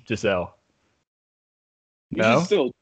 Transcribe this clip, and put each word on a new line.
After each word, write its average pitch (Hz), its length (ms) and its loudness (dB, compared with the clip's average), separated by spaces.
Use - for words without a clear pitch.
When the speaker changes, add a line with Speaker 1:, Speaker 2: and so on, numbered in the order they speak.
Speaker 1:
Gisele. 98 500 -4
Speaker 2:
You - 120 -4
Speaker 1:
No? 113 160 4
Speaker 2:
should 170 80 -2
still, 156 360 0